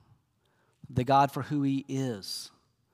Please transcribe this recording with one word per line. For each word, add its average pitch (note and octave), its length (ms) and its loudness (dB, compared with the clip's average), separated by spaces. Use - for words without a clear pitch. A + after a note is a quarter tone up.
the B2+ 140 0
God C#3 280 6
for D3 80 -6
who C#3+ 220 -2
he C3+ 260 0
is, C3 640 -6